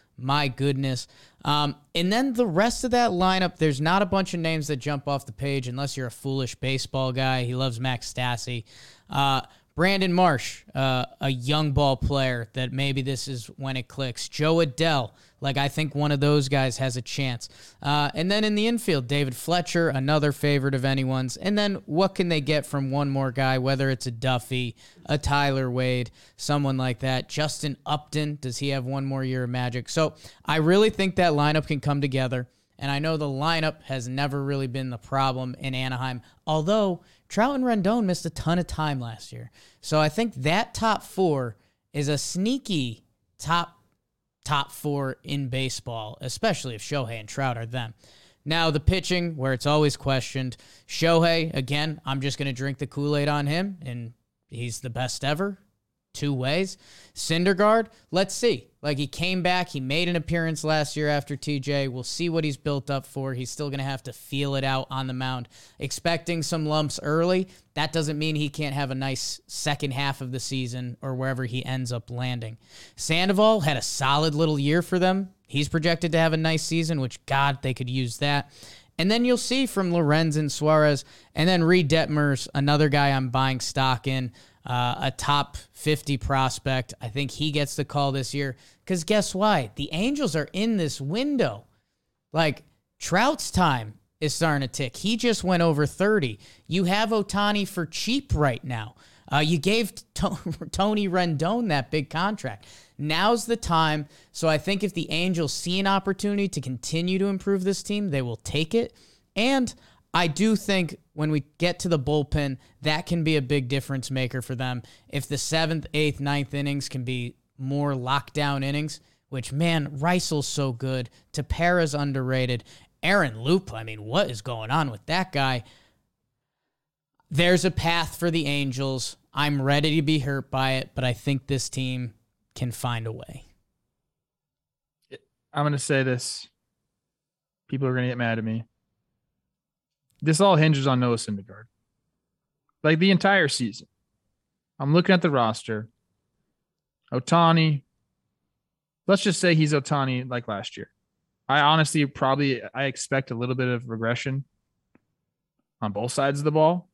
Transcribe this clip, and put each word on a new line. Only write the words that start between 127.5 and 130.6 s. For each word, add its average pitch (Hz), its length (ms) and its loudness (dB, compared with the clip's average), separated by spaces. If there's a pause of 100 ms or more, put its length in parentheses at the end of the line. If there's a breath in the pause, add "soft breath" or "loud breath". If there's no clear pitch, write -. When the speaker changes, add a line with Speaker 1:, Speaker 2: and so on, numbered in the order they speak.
Speaker 1:
a 185 60 4
path 170 460 0
for 170 140 0
the 160 140 0
Angels. 135 720 -2 (160)
I'm 143 280 2
ready 147 360 2
to 160 40 4
be 151 180 2
hurt 135 300 -4
by 135 240 0